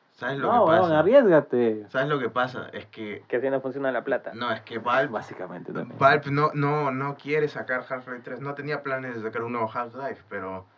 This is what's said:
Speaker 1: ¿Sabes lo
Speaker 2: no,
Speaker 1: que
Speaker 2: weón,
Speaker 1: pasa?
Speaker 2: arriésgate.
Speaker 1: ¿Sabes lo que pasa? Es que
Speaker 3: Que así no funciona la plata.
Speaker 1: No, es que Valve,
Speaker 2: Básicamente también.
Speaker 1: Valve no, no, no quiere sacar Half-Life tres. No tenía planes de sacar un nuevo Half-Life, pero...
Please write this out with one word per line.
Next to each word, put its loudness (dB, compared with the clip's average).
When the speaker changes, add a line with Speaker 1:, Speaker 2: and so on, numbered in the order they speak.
Speaker 1:
¿Sabes -6
lo 0
Speaker 2:
no, 6
Speaker 1:
que 6
Speaker 2:
weón, 6
Speaker 1:
pasa? 4
Speaker 2:
arriésgate. 6
Speaker 1:
¿Sabes 0
lo 0
que -2
pasa? -2
Es -12
que -12
Speaker 3:
Que -2
así 0
no 0
funciona -4
la -2
plata. -4
Speaker 1:
No, -6
es -4
que -10
Valve, 0
Speaker 2:
Básicamente -10
también. -8
Speaker 1:
Valve 4
no, 2
no, 0
no -4
quiere 0
sacar -4
Half-Life -10
tres. -10
No -6
tenía -6
planes -6
de -8
sacar -6
un -6
nuevo -2
Half-Life, -8
pero... -8